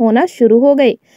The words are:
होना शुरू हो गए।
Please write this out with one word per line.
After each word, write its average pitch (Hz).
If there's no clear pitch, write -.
होना 233
शुरू 233
हो 285
गए। 254